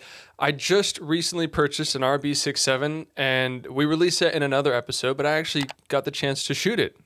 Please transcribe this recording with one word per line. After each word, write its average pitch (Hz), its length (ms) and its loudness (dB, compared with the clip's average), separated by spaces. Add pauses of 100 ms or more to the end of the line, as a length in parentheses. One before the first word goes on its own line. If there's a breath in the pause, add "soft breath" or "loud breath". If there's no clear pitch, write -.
(380 loud breath)
I 143 140 2
just 185 480 0
recently 165 480 -2
purchased 151 480 0
an 131 80 0
R 135 160 2
B 143 160 -2
six 139 260 -2
seven, 147 460 0 (100)
and 131 480 0
we 135 200 0
released 160 360 2
it 165 140 2
in 147 80 2
another 139 280 2
episode, 127 460 -2
but 143 80 -2
I 151 60 2
actually 156 340 -2 (220)
got 139 180 0
the 143 60 -2
chance 139 340 -2
to 143 80 -2
shoot 214 260 0
it, 107 160 0 (100)